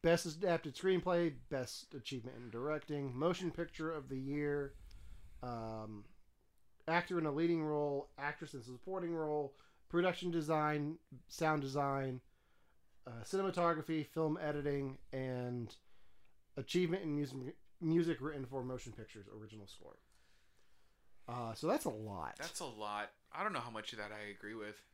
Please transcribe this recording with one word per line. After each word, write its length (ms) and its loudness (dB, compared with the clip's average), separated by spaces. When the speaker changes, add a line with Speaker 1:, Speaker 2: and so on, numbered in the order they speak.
Speaker 1:
Best 240 6
Adapted 500 2
Screenplay, 580 4
Best 440 -4
Achievement 440 -8
in 120 -10
Directing, 680 -2
Motion 340 4
Picture 400 -4
of 180 -6
the 80 -2
Year, 560 0
um, 640 -6
Actor 320 4
in 60 2
a 60 4
Leading 320 4
Role, 540 2
Actress 360 -4
in 80 -6
a 20 -12
Supporting 500 -4
Role, 400 0
Production 420 4
Design, 680 4
Sound 340 4
Design, 600 2
uh, 40 -10
Cinematography, 840 2
Film 340 2
Editing, 560 0
and 640 -2
Achievement 480 2
in 120 0
Music, 220 -2
Music 400 4
Written 240 -4
for 180 -4
Motion 300 -6
Pictures 320 -14
Original 300 -14
Score. 300 -16
Uh, 260 -4
so 140 -2
that's 180 2
a 40 2
lot. 500 -6
Speaker 2:
That's 220 -6
a 40 -4
lot. 440 -4
I 100 -4
don't 100 0
know 60 -2
how 100 -6
much 220 -6
of 80 -8
that 140 -6
I 180 -8
agree 240 -10
with. 200 -8